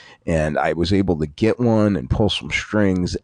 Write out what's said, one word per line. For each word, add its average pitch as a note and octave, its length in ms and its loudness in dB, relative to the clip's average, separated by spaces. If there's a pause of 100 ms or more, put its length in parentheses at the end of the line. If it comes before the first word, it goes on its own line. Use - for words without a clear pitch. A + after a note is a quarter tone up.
(260)
And D#2 340 0
I D#2 140 0
was E2+ 180 0
able F#2+ 280 2
to D#2 60 0
get G#2+ 320 0
one A2 380 2
and C2 140 -6
pull G#2+ 200 2
some - 220 -6
strings. F#2 720 0